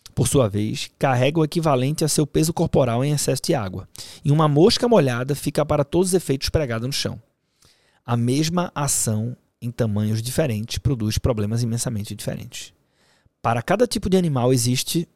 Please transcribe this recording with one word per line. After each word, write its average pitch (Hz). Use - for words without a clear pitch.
por 139
sua 131
vez, 104
carrega 139
o 160
equivalente 151
a -
seu 147
peso 156
corporal 127
em 147
excesso 139
de -
água, 95
e 143
uma 156
mosca 170
molhada 135
fica 143
para 151
todos 180
os 175
efeitos 139
pregada 120
no 139
chão. -
A 117
mesma 156
ação 123
em 120
tamanhos 107
diferentes 117
produz 110
problemas 110
imensamente 113
diferentes. -
Para 117
cada 214
tipo 208
de 185
animal 135
existe 131